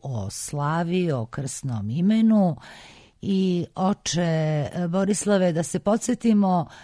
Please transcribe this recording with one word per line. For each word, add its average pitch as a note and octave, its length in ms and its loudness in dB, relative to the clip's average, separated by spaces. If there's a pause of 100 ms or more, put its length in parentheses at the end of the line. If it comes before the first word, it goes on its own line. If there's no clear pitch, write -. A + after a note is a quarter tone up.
o A2+ 280 -6
slavi, E3 840 -2
o A#2+ 140 -2
krsnom A#2 640 -6
imenu. G3+ 680 4 (640)
I, F#3 440 0 (100)
oče, F#3 460 -2
e, D#3+ 680 0
Borislave, F#3+ 680 2
da E3 100 0
se - 160 -4
podsjetimo, G3+ 880 2 (160)